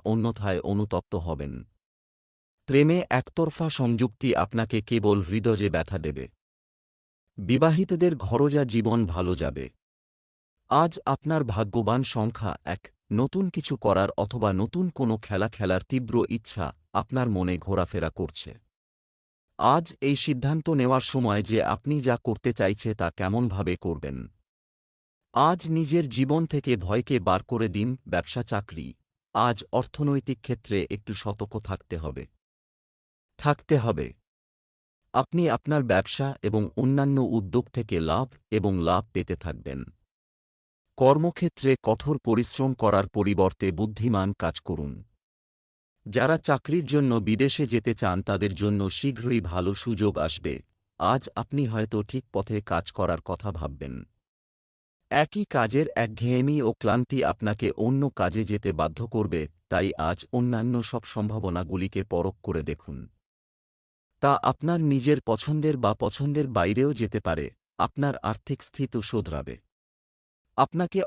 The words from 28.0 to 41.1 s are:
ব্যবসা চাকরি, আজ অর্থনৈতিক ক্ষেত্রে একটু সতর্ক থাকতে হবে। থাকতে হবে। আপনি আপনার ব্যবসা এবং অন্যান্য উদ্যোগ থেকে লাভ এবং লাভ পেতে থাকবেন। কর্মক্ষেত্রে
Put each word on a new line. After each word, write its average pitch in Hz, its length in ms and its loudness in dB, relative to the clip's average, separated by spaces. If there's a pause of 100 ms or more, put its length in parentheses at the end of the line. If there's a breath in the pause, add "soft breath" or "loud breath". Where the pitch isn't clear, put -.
ব্যবসা 87 360 -2
চাকরি, 82 440 -6 (480)
আজ 117 220 2 (140)
অর্থনৈতিক 139 720 -2
ক্ষেত্রে 113 360 -4 (140)
একটু 101 220 -6
সতর্ক 101 460 -6
থাকতে 95 380 -8
হবে। 71 260 -8 (1160)
থাকতে 147 380 0
হবে। 98 300 0 (1080)
আপনি 143 360 0
আপনার 143 340 0
ব্যবসা 107 440 0 (160)
এবং 107 180 0 (140)
অন্যান্য 139 420 2 (140)
উদ্যোগ 113 420 0
থেকে 110 280 -4
লাভ 82 260 0 (240)
এবং 101 200 2 (100)
লাভ 90 300 2
পেতে 92 240 -4
থাকবেন। 69 440 -10 (1200)
কর্মক্ষেত্রে 147 720 4 (120)